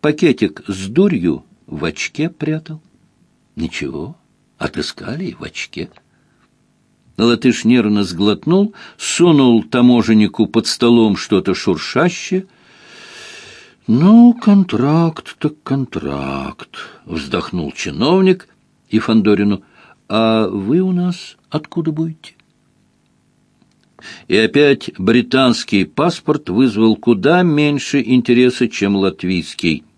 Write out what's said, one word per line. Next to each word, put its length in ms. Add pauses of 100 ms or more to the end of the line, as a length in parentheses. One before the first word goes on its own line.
Пакетик 640
с 220
дурью 560 (240)
в 160
очке 440
прятал». 540 (720)
«Ничего, 640 (420)
отыскали 680
и 80
в 100
очке». 440 (1300)
Латыш 480
нервно 380
сглотнул, 720 (220)
сунул 680
таможеннику 840
под 180
столом 500
что-то 380
шуршащее. 920 (1400)
«Ну, 440
контракт 1080
так 240
контракт», 1120 (280)
вздохнул 680
чиновник 760 (420)
и 100
Фандорину: 640 (440)
«А 380
вы 320
у 140
нас 440 (140)
откуда 400
будете?» 460 (1900)
И 80
опять 640
британский 840
паспорт 640
вызвал 460
куда 480
меньше 580
интереса, 680
чем 260
латвийский. 880 (160)